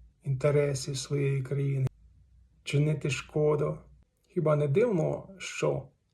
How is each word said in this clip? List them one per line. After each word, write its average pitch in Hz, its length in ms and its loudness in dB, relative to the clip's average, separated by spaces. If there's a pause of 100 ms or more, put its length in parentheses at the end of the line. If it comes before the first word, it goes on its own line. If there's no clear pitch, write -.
(240)
інтересів 143 720 0
своєї 139 440 -2
країни, 139 460 -2 (760)
чинити 151 460 0
шкоду. 151 680 0 (500)
Хіба 151 280 2
не 147 120 2
дивно, 160 720 2
що - 460 -2 (300)